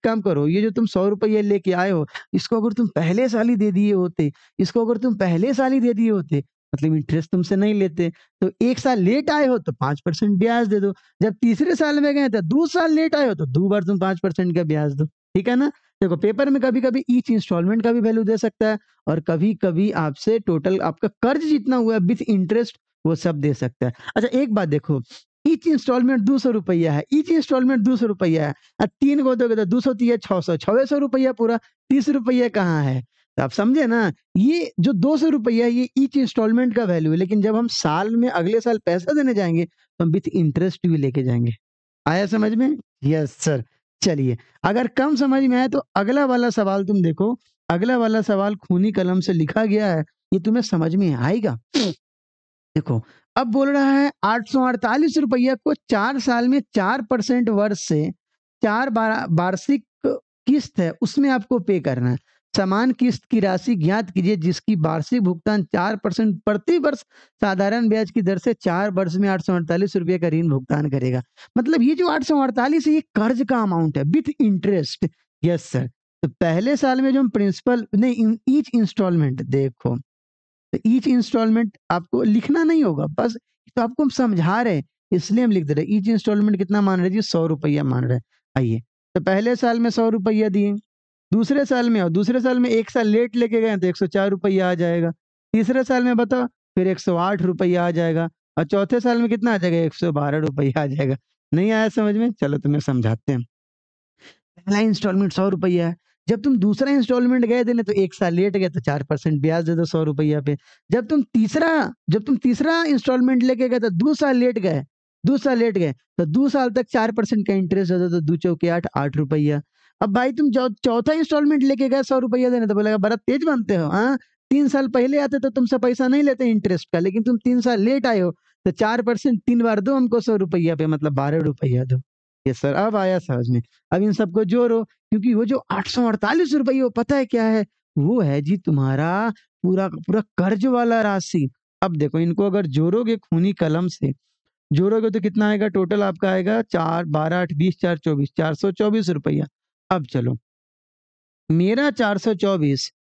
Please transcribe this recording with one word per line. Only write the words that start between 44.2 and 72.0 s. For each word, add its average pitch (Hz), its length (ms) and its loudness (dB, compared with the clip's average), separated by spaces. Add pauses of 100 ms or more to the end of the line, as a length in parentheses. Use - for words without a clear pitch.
अगर 214 240 0
कम 277 300 0
समझ 269 260 2
में 247 140 2
आए 254 120 0
तो 277 100 -2 (160)
अगला 233 300 0
वाला 240 260 0
सवाल 196 340 0
तुम 196 180 0
देखो, 190 380 0 (280)
अगला 226 300 0
वाला 220 240 0
सवाल 202 340 0
खूनी 190 360 0
कलम 185 280 0
से 190 120 -2
लिखा 165 320 0
गया 214 220 0
है, 160 180 -2 (300)
ये 190 60 0
तुम्हें 214 220 0
समझ 165 340 -2
में 180 180 0
आएगा। 143 460 -2 (160)
देखो, - 1300 -6 (320)
अब 247 100 0
बोल 269 220 0
रहा 277 240 2
है 277 200 2 (120)
आठ 220 240 -2
सौ 262 180 0
अड़तालीस 254 520 0
रुपया 254 360 0
को 302 200 -2
चार 240 440 -2
साल 240 300 0
में 277 140 2 (120)
चार 220 280 0
परसेंट 240 460 0
वर्ष 208 400 -2
से 156 220 0 (520)
चार 233 280 0
बार-, 220 400 0
वार्षिक 185 540 0 (640)
किस्त 269 320 0
है, 170 140 0 (100)
उसमें 277 280 0
आपको 247 280 0
पे 185 220 0
करना 123 300 -2
है। 120 80 -2 (380)
समान 208 360 2
किस्त 247 380 -2
की 220 100 2
राशि 190 340 0
ज्ञात 185 360 0
कीजिए 190 260 0
जिसकी 175 400 -2
वार्षिक 160 440 -2
भुगतान 185 420 0
चार 190 340 -2
परसेंट 202 480 -2
प्रति 214 340 0
वर्ष 285 200 -2 (420)
साधारण 202 480 0
ब्याज 214 220 0
की 226 120 -2
दर 185 160 0
से 233 160 -2
चार 190 360 -2
वर्ष 180 260 -2
में 202 120 0
आठ 190 140 -2
सौ 190 120 -2
अड़तालीस 170 420 -2
रुपये 180 220 -2
का 170 100 -2
ऋण 165 200 0
भुगतान 143 420 -2
करेगा। 127 320 -2 (360)
मतलब 254 240 0
ये 285 120 4
जो 349 140 0